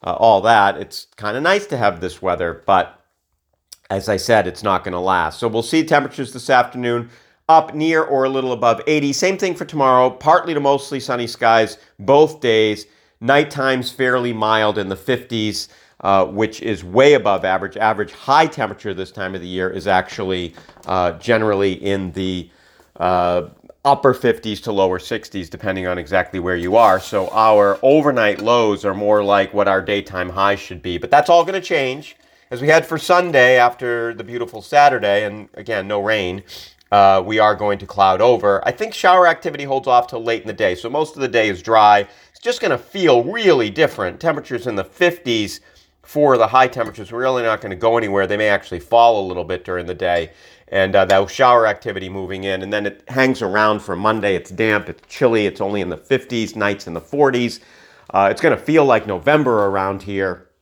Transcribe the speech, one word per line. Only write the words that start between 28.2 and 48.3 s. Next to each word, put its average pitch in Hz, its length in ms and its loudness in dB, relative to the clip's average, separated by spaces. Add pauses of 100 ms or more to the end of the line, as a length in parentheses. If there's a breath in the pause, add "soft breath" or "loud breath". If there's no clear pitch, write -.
lows 110 420 0
are 98 120 -2
more 104 280 2
like 98 300 0
what 101 140 0
our 95 140 2
daytime 95 480 -4
highs 98 300 0
should 87 220 -16
be. 87 160 -8
But - 140 -4
that's 147 180 4
all 170 140 6
gonna 185 180 -4
change. 147 540 -6 (340 soft breath)
As 120 120 -10
we 143 80 -2
head 160 180 4
for 160 100 -6
Sunday 147 600 4
after 120 580 0
the 117 80 -14
beautiful 117 400 -10
Saturday, 110 600 2
and 104 280 -10
again, 101 340 -6
no 104 120 -2
rain, 98 420 -2 (500 loud breath)
uh, 98 320 6
we 107 140 -4
are 107 180 4
going 104 220 -2
to 98 80 -14
cloud 95 360 2
over. 104 460 4
I - 40 0
think 214 220 -8
shower 185 340 4
activity 156 360 -4
holds 135 240 -4
off 123 200 4
till 113 160 -10
late 113 180 -2
in - 60 -14
the 110 60 -8
day. 98 200 0
So - 160 -10
most 151 260 -4
of 143 60 -8
the 135 60 -2
day 110 200 0
is 92 140 -4
dry. 107 460 6 (240 soft breath)
It's - 100 -20
just 247 180 -4
gonna 165 180 -2
feel 143 460 2
really 165 460 0
different. 98 500 -2
Temperatures 147 460 -4
in 117 100 -6
the 95 80 -4
fifties 120 760 -2 (420 soft breath)
for 143 340 2
the 113 100 2
high 131 200 4
temperatures. 113 440 -8
We're 117 80 -8
really 127 240 -2
not 110 180 -2
gonna 98 140 -8
go 113 220 0
anywhere. 98 300 -2
They 101 80 -2